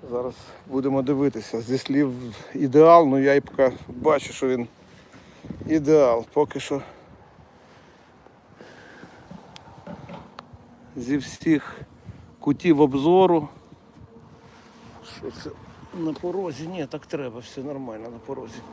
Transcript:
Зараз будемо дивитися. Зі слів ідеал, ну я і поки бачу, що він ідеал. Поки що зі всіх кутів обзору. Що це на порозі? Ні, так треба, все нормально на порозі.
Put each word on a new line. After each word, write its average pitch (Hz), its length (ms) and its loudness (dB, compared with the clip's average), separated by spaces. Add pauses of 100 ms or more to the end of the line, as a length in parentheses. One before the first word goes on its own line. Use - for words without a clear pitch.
(120)
Зараз 123 240 -6 (320)
будемо 135 340 -2
дивитися. 131 600 -2
Зі 120 160 -4
слів 135 360 0 (400)
ідеал, 156 540 8
ну 135 120 2
я 139 160 4
і 139 60 4
поки 131 300 2 (160)
бачу, 135 460 -2
що - 140 -4
він 123 200 -2 (1000)
ідеал. 143 680 4
Поки 143 260 0
що 139 220 -6 (4000)
зі 131 220 -4
всіх - 640 -4 (580)
кутів 147 420 2
обзору. 156 680 4 (1700)
Що - 140 -12
це - 180 -14 (440)
на 160 200 -4
порозі? 170 540 -6
Ні, 175 180 -8
так 147 200 -12
треба, 127 340 -10
все 120 220 -16
нормально 127 480 -12
на 117 160 -18
порозі. 123 340 -12 (140)